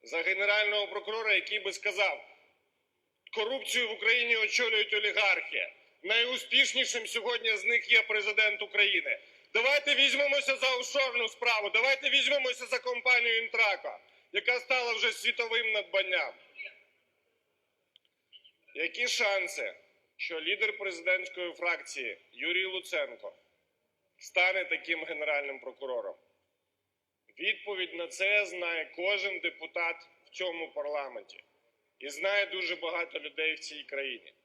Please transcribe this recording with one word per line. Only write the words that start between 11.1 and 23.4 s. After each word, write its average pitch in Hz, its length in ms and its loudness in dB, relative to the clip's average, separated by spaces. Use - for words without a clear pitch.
справу, 220 420 0
давайте 269 400 2
візьмемося 262 560 2
за 240 140 -2
компанію 240 640 2
Інтрако, 208 560 0
яка 240 280 0
стала 247 340 0
вже 214 180 2
світовим 226 600 0
надбанням». 190 600 0
Які 220 300 -2
шанси, 185 680 0
що 160 240 -6
лідер 208 360 0
президентської 180 760 -2
фракції 151 640 -6
Юрій 170 340 -2
Луценко 147 680 -6